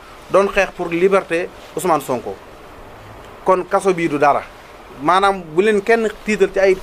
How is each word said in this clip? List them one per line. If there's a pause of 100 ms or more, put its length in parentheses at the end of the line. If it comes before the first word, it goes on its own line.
(300)
doon
xeex
pour
liberté (260)
Ousmane
Sonko. (1080)
Kon
kaso
bii
du
dara. (600)
Maanaam (120)
bu
leen
kenn (180)
tiital
ci
ay